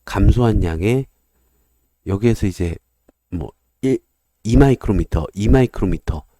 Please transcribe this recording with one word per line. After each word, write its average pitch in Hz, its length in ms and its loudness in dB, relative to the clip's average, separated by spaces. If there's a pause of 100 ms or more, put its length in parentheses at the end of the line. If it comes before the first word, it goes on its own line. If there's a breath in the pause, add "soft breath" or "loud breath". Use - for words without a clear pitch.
감소한 104 580 2
양에 95 400 -2 (1000)
여기에서 104 400 -2
이제 87 280 -4 (560)
뭐 85 200 -8 (320)
일, 131 160 0 (460)
이 113 120 2
마이크로미터, 110 800 2
이 104 140 -4
마이크로미터 92 760 0 (160)